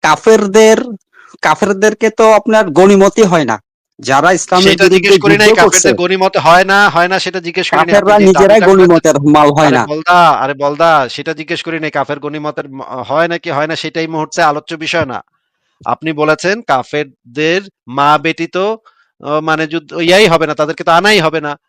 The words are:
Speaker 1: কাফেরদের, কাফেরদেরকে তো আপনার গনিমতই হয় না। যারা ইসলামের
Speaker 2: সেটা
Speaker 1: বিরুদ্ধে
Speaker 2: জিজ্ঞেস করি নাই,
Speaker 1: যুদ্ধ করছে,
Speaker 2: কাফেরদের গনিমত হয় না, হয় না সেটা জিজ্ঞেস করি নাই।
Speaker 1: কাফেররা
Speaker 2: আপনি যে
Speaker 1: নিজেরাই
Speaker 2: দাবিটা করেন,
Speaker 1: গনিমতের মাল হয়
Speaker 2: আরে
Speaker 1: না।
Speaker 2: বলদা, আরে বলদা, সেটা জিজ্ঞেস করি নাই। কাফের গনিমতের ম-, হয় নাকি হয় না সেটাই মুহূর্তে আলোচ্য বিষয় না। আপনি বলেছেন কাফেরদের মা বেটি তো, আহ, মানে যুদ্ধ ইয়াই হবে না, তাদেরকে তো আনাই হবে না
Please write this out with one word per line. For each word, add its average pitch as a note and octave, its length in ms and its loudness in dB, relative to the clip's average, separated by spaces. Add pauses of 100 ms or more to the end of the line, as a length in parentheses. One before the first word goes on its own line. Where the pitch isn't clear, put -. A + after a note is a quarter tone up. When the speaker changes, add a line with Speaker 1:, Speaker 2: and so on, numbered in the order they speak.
Speaker 1:
কাফেরদের, G#3+ 760 2 (640)
কাফেরদেরকে G3+ 680 -2
তো A3 220 2
আপনার G#3+ 380 2
গনিমতই G3 540 4
হয় E3+ 220 0
না। A2+ 160 -6 (380)
যারা C#3 320 0
ইসলামের F#3 320 0
Speaker 2:
সেটা G3 200 0
Speaker 1:
বিরুদ্ধে F#3 120 4
Speaker 2:
জিজ্ঞেস F#3+ 260 2
করি - 160 2
নাই, G#3 100 2
Speaker 1:
যুদ্ধ G#3+ 140 4
করছে, - 160 2
Speaker 2:
কাফেরদের - 200 0
গনিমত F#3+ 400 -2
হয় E3 260 4
না, G3 260 2
হয় E3+ 180 0
না F#3 120 -4
সেটা F#3 200 -8
জিজ্ঞেস E3+ 300 -6
করি D#3 80 0
নাই। E3 80 2
Speaker 1:
কাফেররা G3 280 2
Speaker 2:
আপনি G#3 140 4
যে F#3+ 60 6
Speaker 1:
নিজেরাই G3 260 4
Speaker 2:
দাবিটা F3+ 60 2
করেন, F#3+ 220 6
Speaker 1:
গনিমতের D#3+ 280 2
মাল D3 360 2
হয় D3+ 160 2
Speaker 2:
আরে C3 100 0
Speaker 1:
না। A#2 100 -2
Speaker 2:
বলদা, D#3+ 420 2
আরে C3+ 240 -2
বলদা, C#3+ 560 -2
সেটা D3 240 -10
জিজ্ঞেস D#3 300 -10
করি D#3+ 160 -8
নাই। D3+ 120 -8
কাফের C#3+ 280 -6
গনিমতের D3 500 -10
ম-, C3+ 120 -16
হয় B2+ 460 -4
নাকি E3+ 240 -8
হয় D3 160 -4
না D#3+ 80 -6
সেটাই D#3+ 320 -8
মুহূর্তে D#3 340 -6
আলোচ্য D3+ 340 -4
বিষয় D#3+ 300 -6
না। A#2+ 180 -12 (600)
আপনি D#3 280 -8
বলেছেন D#3 480 -4
কাফেরদের D3 1000 -6 (260)
মা C#3+ 300 0
বেটি D#3+ 300 -6
তো, G3 300 -6 (420)
আহ, D3+ 220 -6
মানে D#3 260 -4
যুদ্ধ D3+ 260 -10
ইয়াই F3+ 340 2
হবে E3 200 0
না, D3 80 -6
তাদেরকে D#3 280 -6
তো E3+ 80 -2
আনাই G3 280 2
হবে D#3+ 220 -4
না D3 280 -10